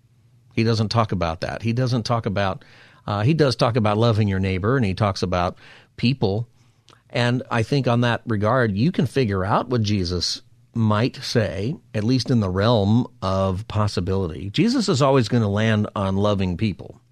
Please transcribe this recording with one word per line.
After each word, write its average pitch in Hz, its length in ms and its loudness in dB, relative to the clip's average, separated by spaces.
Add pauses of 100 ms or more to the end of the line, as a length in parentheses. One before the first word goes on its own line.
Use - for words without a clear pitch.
(520)
He 113 120 0
doesn't 110 240 0
talk 113 240 0
about 85 300 -4
that. - 200 -8
He 113 100 -2
doesn't 120 300 -2
talk 117 240 -2
about, 98 380 -2 (420)
uh, 104 160 -2
he 143 120 2
does 147 200 2
talk 123 220 0
about 107 220 2
loving 113 280 4
your 95 140 0
neighbor, 95 360 0
and 127 80 0
he 95 100 0
talks 101 280 -2
about 90 340 0 (400)
people. 113 520 -2 (640)
And 123 400 0
I 117 120 2
think 127 260 0
on 120 140 2
that 117 240 0
regard, 110 500 0
you 135 160 2
can 160 140 0
figure 98 360 0
out 123 260 -2
what 123 120 0
Jesus 90 640 -2 (320)
might 110 420 0
say, 107 580 -2 (200)
at 104 100 -2
least 127 260 0
in 120 100 4
the 95 100 0
realm 107 560 2 (160)
of 95 460 0
possibility. 95 840 -2
Jesus 220 400 0
is 135 100 2
always 135 280 4
gonna 117 200 2
land 104 480 2
on 98 220 0
loving 98 400 0
people. - 420 -6 (120)